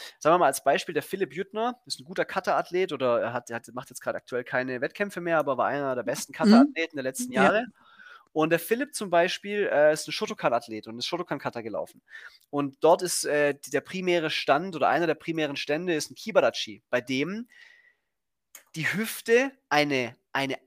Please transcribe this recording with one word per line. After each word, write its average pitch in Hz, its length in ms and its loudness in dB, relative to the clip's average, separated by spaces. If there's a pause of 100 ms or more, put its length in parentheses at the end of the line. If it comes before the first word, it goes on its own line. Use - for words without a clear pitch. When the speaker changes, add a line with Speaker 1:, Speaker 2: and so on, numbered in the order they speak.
(180)
Speaker 1:
sagen 156 160 4
wir 180 40 6
mal 170 80 4
als 139 180 0
Beispiel, 151 300 2
der 143 80 0
Philipp 185 320 -4
Jüttner 220 500 -4
ist - 160 -12
ein 127 40 -20
guter 170 200 -2
Kata-Athlet 180 680 0
oder 120 280 2
er 113 140 -2
hat, 123 160 -8
er 117 60 -6
hat, - 180 -12
macht 123 160 -10
jetzt - 100 -18
gerade 117 160 -4
aktuell 123 280 -6
keine 127 360 -4
Wettkämpfe 180 400 -4
mehr, 170 180 0
aber 139 200 0
war 113 100 2
einer 135 260 -2
der 120 100 -4
besten - 280 -6 (100)
Speaker 2:
Mhm. 247 320 8
Speaker 1:
Kata-Athleten 160 220 -4
der 135 80 -4
letzten 127 300 -6
Speaker 2:
Ja. 135 160 6
Speaker 1:
Jahre. 220 160 0 (680)
Und 156 180 2
der 165 100 2
Philipp 240 340 -4
zum 202 160 -8
Beispiel, 185 600 0
äh, 151 220 6
ist - 140 -6
ein 156 40 -8
Shotokan-Athlet 123 760 -4
und 113 100 -12
ist 123 80 -6
Shotokan-Kata 139 560 -6
gelaufen. 98 400 -8 (480)
Und 143 320 -4
dort 175 200 6
ist, 170 220 -4
äh, 147 300 2
die, - 160 -18
der 139 120 -2
primäre 175 480 0
Stand 160 460 0
oder 127 120 2
einer 160 180 2
der 156 100 2
primären 156 400 -4
Stände 165 380 -2
ist 147 160 -4
ein 123 60 -20
Kibadachi, 131 760 0
bei 123 100 0
dem 151 480 -4 (1300)
die 147 180 -2
Hüfte 226 600 2 (160)
eine, 139 480 2 (160)
eine 135 340 -2